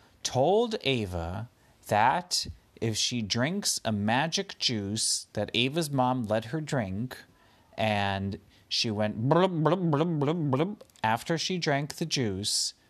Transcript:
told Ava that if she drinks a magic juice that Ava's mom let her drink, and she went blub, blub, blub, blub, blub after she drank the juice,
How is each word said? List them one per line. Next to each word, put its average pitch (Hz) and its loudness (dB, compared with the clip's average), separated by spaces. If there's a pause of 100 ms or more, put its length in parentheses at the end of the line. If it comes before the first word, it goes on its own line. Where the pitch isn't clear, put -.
(240)
told 208 2
Ava 101 -2 (380)
that 127 2 (340)
if 110 0
she 120 -2
drinks 131 -2
a 113 0
magic 127 0
juice 107 -2
that 107 -2
Ava's 147 0
mom 127 0
let 110 0
her 156 -4
drink, 120 -4 (600)
and 101 0 (280)
she - -2
went 107 -2 (120)
blub, 170 4
blub, 170 4
blub, 156 2
blub, 147 0
blub 170 0 (200)
after 117 0
she 185 -4
drank 147 -2
the 170 -4
juice, 107 -2 (160)